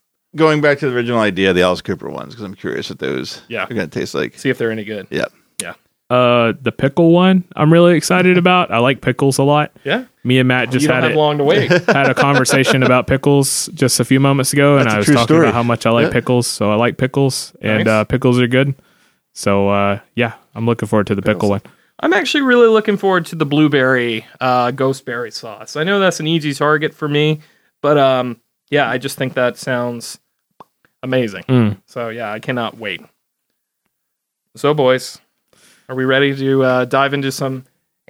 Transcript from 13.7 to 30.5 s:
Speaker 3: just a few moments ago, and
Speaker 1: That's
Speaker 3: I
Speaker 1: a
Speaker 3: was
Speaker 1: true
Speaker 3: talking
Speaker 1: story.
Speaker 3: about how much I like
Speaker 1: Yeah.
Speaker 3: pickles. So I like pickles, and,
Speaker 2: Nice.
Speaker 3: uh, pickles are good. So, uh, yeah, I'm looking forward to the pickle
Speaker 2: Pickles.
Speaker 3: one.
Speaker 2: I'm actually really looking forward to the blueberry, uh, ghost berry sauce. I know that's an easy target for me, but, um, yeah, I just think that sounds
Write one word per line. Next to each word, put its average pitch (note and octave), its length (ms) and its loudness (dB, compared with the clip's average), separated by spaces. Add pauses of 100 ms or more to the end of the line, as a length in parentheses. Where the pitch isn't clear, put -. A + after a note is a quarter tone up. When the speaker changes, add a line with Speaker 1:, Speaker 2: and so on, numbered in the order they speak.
Speaker 3:
just C#3 260 0
a B2 60 0
few C3+ 140 2
moments C#3 340 0
ago, C#3+ 240 4
and C3 80 2
Speaker 1:
That's A2 80 0
Speaker 3:
I - 20 0
Speaker 1:
a G#2 40 0
Speaker 3:
was G#2 80 0
Speaker 1:
true D3 80 4
Speaker 3:
talking A#2 120 2
Speaker 1:
story. D#3 200 4
Speaker 3:
about A2 80 0
how A#2+ 80 0
much A#2 240 -2
I - 20 2
like A#2 180 2
Speaker 1:
Yeah. - 60 -4
Speaker 3:
pickles. B2 320 0
So - 260 -4
I G#2+ 40 0
like A#2 220 0
pickles, C3 540 -2 (120)
and, G#2+ 220 0
Speaker 2:
Nice. - 20 0
Speaker 3:
uh, A2 160 2
pickles B2 360 0
are B2 80 2
good. C3+ 280 0 (580)
So, G2+ 360 -2
uh, G2+ 300 -2 (160)
yeah, A#2 180 -2 (200)
I'm A2+ 140 -6
looking A2+ 200 -2
forward G#2+ 200 0
to G#2 80 -2
the G2 80 -4
pickle G2+ 260 0
Speaker 2:
Pickles. - 0 -
Speaker 3:
one. G2 120 -2 (380)
Speaker 2:
I'm E4 140 0
actually D#4 280 -2
really B3 260 4
looking G#3+ 300 2
forward F#3 300 0
to - 80 -12
the D#3+ 100 -2
blueberry, C3 800 0 (160)
uh, B2 300 0
ghost C3+ 340 -4
berry A#2+ 260 -10
sauce. A2 460 -16
I D3+ 60 -2
know G3 160 0
that's F#3 200 0
an D#3 80 -4
easy D#3 260 -2
target D3+ 400 -2
for - 140 -8
me, D3+ 320 0 (420)
but, D3 160 2
um, B2+ 400 0 (320)
yeah, C#3 200 0
I B2 80 -2
just C3 200 -8
think C3 180 -6
that B2 220 -2
sounds B2 600 -8 (840)